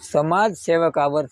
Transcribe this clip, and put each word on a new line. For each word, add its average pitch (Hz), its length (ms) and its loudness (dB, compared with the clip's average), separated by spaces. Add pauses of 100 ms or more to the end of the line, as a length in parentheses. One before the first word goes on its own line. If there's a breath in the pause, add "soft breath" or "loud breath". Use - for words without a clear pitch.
(120)
समाजसेवकावर, 160 1200 0